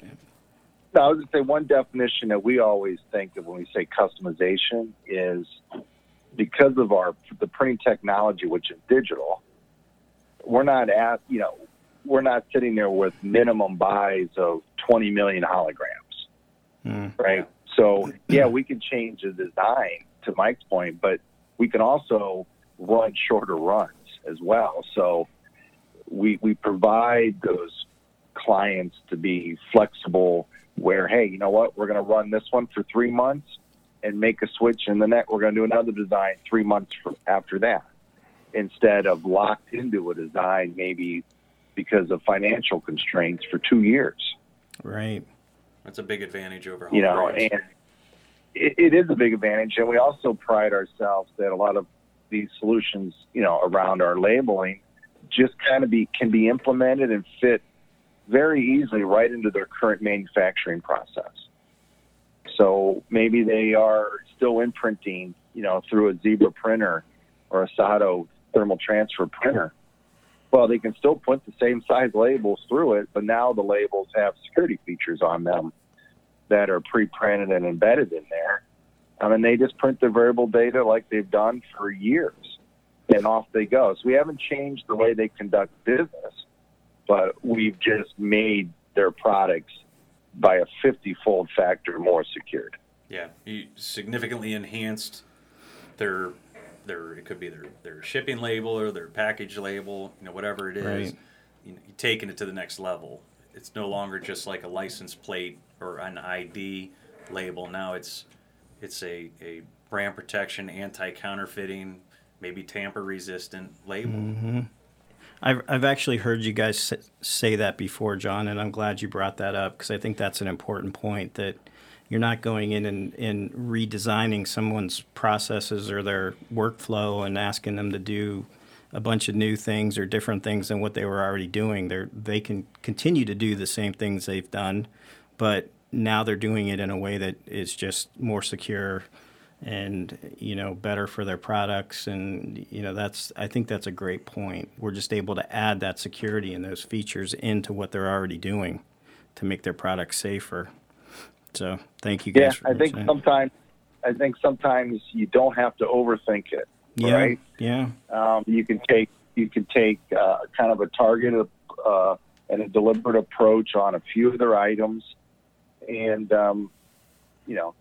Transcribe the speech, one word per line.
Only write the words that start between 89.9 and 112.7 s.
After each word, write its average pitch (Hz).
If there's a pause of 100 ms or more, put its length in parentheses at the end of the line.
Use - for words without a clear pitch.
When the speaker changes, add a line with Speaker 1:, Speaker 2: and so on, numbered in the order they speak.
Speaker 1:
by 92
a 90 (180)
fifty-fold 98
factor 90
more 85
secured. - (320)
Speaker 3:
Yeah, 85 (160)
you 107
significantly 110
enhanced 107 (720)
their, 92 (560)
their, 82
it 82
could -
be 90
their, 78 (160)
their 80
shipping 131
label 113
or 107
their 85
package 107
label, 98
you 95
know, 90
whatever 98
it 92
is. 101
Speaker 2:
Right. 98 (480)
Speaker 3:
You 92
know, 90
you're 101
taking 113
it 90
to 104
the 95
next 92
level. 85 (340)
It's -
no 104
longer 98
just -
like 95
a 90
license 92
plate 90 (220)
or 90
an 92
I 90
D 95 (400)
label. 90
Now 92
it's, - (560)
it's 95
a, 87 (120)
a 82 (280)
brand 101
protection, 98
anti-counterfeiting, 95 (400)
maybe 92
tamper-resistant 95 (140)